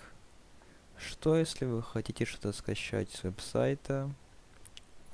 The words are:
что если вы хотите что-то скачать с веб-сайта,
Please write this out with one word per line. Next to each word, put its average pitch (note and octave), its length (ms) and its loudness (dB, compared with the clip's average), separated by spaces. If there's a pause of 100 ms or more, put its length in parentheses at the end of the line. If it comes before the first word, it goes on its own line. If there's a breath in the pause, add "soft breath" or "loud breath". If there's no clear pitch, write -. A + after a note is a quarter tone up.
(1000 loud breath)
что - 400 4
если D#3+ 260 2
вы A#2 180 2
хотите A2+ 440 -2
что-то - 260 -2
скачать - 580 0
с - 120 -8
веб-сайта, C3+ 880 0 (1000)